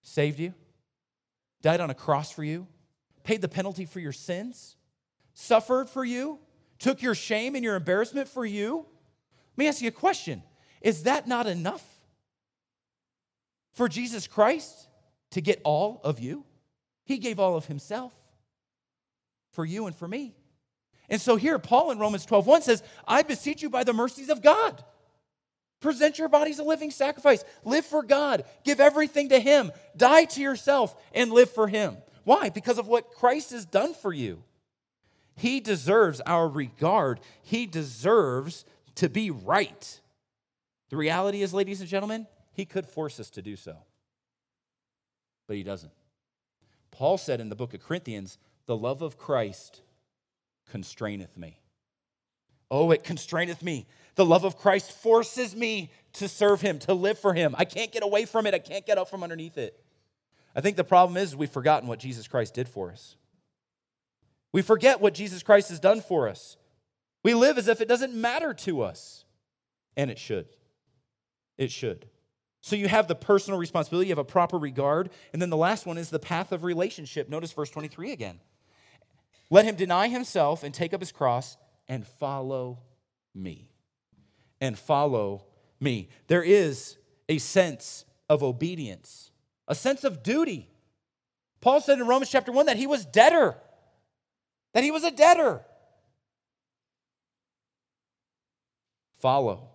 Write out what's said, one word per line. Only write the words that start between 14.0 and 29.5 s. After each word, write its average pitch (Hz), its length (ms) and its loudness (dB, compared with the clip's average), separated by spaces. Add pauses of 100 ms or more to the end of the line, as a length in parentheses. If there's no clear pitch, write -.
Christ - 640 0 (420)
to 185 80 -6
get 170 240 -2
all 175 400 -2
of 139 160 -4
you? 269 240 -10 (640)
He 262 140 -6
gave 208 200 -6
all 185 160 2
of 156 120 -6
himself 214 460 -10 (1400)
for 165 120 -8
you 190 220 -6
and 165 100 -10
for 175 140 -14
me. 247 260 -12 (720)
And 208 140 -2
so 233 160 4
here, 277 200 0
Paul 262 340 2
in 220 80 -6
Romans 208 260 -2
twelve 196 220 4
one 311 160 8
says, 233 200 2 (240)
"I 262 140 4
beseech 302 400 -4
you 302 80 -6
by 247 160 -2
the 240 80 0
mercies 254 360 -4
of 269 120 -2
God. 403 420 4 (960)
Present 302 380 0
your 320 100 -4
bodies 294 320 4
a 302 40 -6
living 302 280 -2
sacrifice. 277 540 2 (180)
Live 285 220 0
for 302 180 -2
God. 277 420 2 (200)
Give 277 160 2
everything 285 480 4
to 262 100 6
him. 269 320 4 (240)